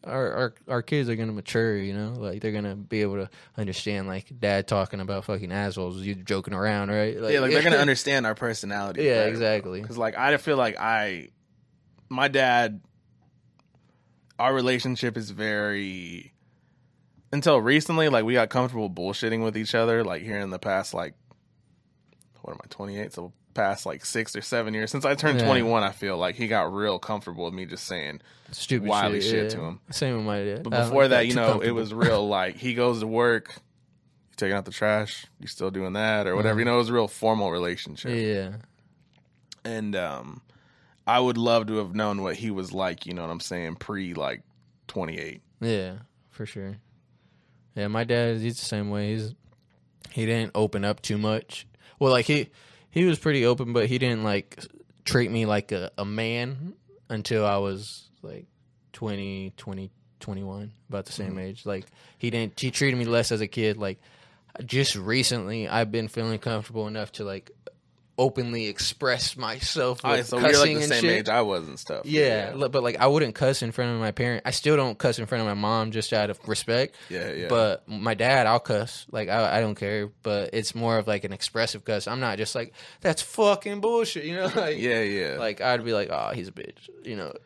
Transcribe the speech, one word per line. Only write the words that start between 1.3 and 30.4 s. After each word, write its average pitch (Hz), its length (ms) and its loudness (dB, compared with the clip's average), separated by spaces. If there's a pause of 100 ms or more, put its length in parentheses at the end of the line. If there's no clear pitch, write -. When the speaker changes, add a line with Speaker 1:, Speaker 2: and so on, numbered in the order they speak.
Speaker 1:
mature, 107 460 0
you 98 160 -4
know? 104 240 -6
Like, 101 240 -6
they're 110 100 -2
gonna 104 240 -4
be 104 280 -4
able 101 140 -2
to 95 120 -6 (260)
understand, 101 520 -4
like, 95 320 -8
Dad 101 280 2
talking 98 320 0
about 95 260 -6
fucking 98 260 -4
assholes, 95 500 -4
you 98 140 -4
joking 95 400 -4
around, 101 340 0
right? 107 320 0
Like, 113 120 2
Speaker 2:
Yeah, 143 60 6
like, 131 120 4
they're 151 100 6
gonna 165 140 6
Speaker 1:
<laughs> - 20 6
Speaker 2:
understand 139 480 4
our 110 80 2
personality 101 720 -4
Speaker 1:
Yeah, 131 160 6
Speaker 2:
better. 110 100 4
Speaker 1:
exactly. 107 540 0
Speaker 2:
'Cause, 113 160 -10
like, 113 180 0
I 139 200 4
feel 143 200 2
like 117 220 2
I, 104 500 0 (800)
my 131 200 2
dad, 120 520 4 (1600)
our 131 140 4
relationship 123 640 0
is 110 120 -8
very, 101 1040 -4 (1000)
until 143 300 6
recently, 151 480 4
like, 117 160 4
we 120 80 2
got 113 160 6
comfortable 123 400 0
bullshitting 101 540 -2
with 110 120 -2
each 110 200 -2
other, 117 280 4
like, 87 200 -4
here 104 160 -6
in 98 100 -6
the 92 100 -6
past, 98 340 -2
like, 82 200 -6 (1300)
what - 120 -12
am - 100 -14
I, - 60 -20
twenty-eight? 101 440 -10
So 87 200 -12 (200)
past, 101 320 0
like, 73 180 -8
six - 320 -4
or 104 60 -6
seven 110 320 -2
years. 107 160 -2
Since 143 160 -4
I 139 80 4
turned 143 260 2
Speaker 1:
Yeah. 113 60 4
Speaker 2:
twenty-one, 117 380 4
I 98 80 0
feel 98 260 -4
like 90 180 0
he 117 120 -4
got 95 260 0
real 101 240 0
comfortable 87 480 -6
with 85 80 -6
me 92 140 -8
just - 180 -12
saying 76 360 -8 (300)
Speaker 1:
Stupid 104 380 -2
Speaker 2:
wily 101 320 2
Speaker 1:
shit, 101 80 0
Speaker 2:
shit 110 220 2
Speaker 1:
yeah. 110 80 -6
Speaker 2:
to - 40 -8
him. 82 160 -10 (120)
Speaker 1:
Same 131 260 -2
with 107 80 -4
my 104 180 -2